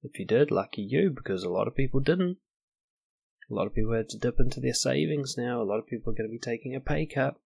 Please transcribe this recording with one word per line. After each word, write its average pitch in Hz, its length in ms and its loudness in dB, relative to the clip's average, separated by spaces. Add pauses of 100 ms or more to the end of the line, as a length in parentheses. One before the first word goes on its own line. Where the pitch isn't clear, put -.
If - 160 -14
you 95 80 -8
did, 135 240 4
lucky 95 300 -2
you, 139 300 2
because 98 320 -6
a 92 80 -4
lot 98 180 0
of 117 80 -6
people 131 240 4
didn't. 180 380 2 (1120)
A 123 40 -6
lot 98 120 0
of - 80 -8
people 110 180 2
had 113 160 -2
to - 100 -12
dip - 220 0
into 123 200 4
their 123 120 -2
savings 143 640 0
now. 123 240 -4
A 110 40 0
lot 104 140 -2
of 110 80 -8
people 113 240 -6
are 104 60 2
gonna 110 140 -2
be 117 80 -10
taking 120 360 -6
a 135 60 -6
pay 151 240 0
cut. 135 400 -2